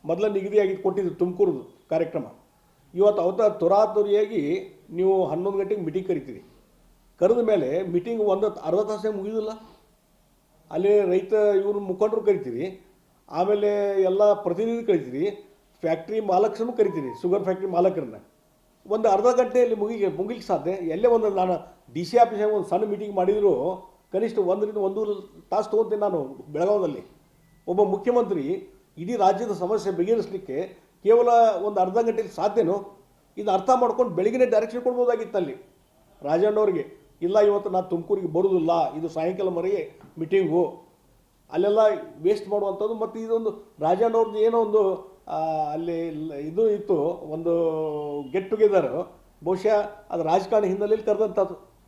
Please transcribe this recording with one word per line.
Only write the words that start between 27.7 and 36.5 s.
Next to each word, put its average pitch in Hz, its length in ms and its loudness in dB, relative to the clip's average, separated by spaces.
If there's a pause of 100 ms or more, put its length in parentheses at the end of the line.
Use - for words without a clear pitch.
ಮುಖ್ಯಮಂತ್ರಿ 196 880 0 (260)
ಇಡೀ 180 180 -6
ರಾಜ್ಯದ 202 360 2
ಸಮಸ್ಯೆ 190 400 -2
ಬಗೆಹರಿಸಲಿಕ್ಕೆ 180 920 -4 (180)
ಕೇವಲ 233 240 6 (360)
ಒಂದು 202 180 0
ಅರ್ಧ 185 120 0
ಗಂಟೆಯಲ್ಲಿ 226 420 0
ಸಾಧ್ಯನೋ? 196 680 -2 (340)
ಇದನ್ನ 208 140 -2
ಅರ್ಥ 190 240 0
ಮಾಡ್ಕೊಂಡು 240 400 0
ಬೆಳಗಿನೇ 226 300 2
ಡೈರೆಕ್ಷನ್ 226 360 0
ಕೊಡ್ಬೋದಾಗಿತ್ತು 240 560 0
ಅಲ್ಲಿ 151 180 -4 (640)
ರಾಜಣ್ಣವ್ರಿಗೆ. 185 840 0 (160)